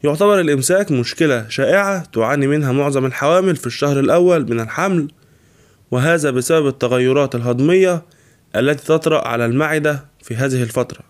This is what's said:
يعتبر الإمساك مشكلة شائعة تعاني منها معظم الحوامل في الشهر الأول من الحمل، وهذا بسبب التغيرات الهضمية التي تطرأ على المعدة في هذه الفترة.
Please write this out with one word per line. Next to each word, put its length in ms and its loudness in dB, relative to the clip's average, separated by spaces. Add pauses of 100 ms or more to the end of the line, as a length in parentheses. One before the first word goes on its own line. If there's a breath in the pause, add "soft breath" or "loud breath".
يعتبر 360 2
الإمساك 520 0
مشكلة 580 -2
شائعة 560 0
تعاني 420 0
منها 240 0
معظم 340 0
الحوامل 500 0
في 120 -8
الشهر 320 0
الأول 500 2
من 100 -2
الحمل، 520 -2 (800 soft breath)
وهذا 400 0
بسبب 360 0
التغيرات 680 0
الهضمية 680 2 (540 soft breath)
التي 300 0
تطرأ 420 0
على 180 -2
المعدة 600 -2 (180)
في 120 -10
هذه 280 -2
الفترة. 360 -6 (100)